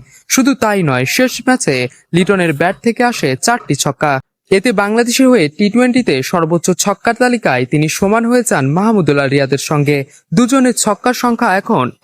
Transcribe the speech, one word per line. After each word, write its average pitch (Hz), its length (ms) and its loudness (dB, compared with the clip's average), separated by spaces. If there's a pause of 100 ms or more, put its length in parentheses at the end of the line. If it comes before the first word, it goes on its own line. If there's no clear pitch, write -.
(280)
শুধু 269 260 2
তাই 208 300 0
নয়, 131 220 0
শেষ - 420 -2
ম্যাচে 139 400 0 (260)
লিটনের 180 400 0
ব্যাট 170 300 -2
থেকে 233 200 0
আসে 196 380 -2
চারটি - 340 -2
ছক্কা। 143 460 -2 (300)
এতে 196 200 2
বাংলাদেশের 226 560 0
হয়ে 208 220 4
টি 208 200 0
টোয়েন্টিতে 233 540 0
সর্বোচ্চ 170 480 0
ছক্কার 202 480 -2
তালিকায় 220 460 0
তিনি 151 240 0
সমান 214 360 0
হয়ে 240 240 2
যান 151 180 0
মাহমুদুল্লাহ 151 600 0
রিয়াদের 139 300 0
সঙ্গে। 143 460 -2 (300)
দুজনের 247 400 2
ছক্কার 220 400 -2
সংখ্যা 233 440 0
এখন 175 340 -2 (120)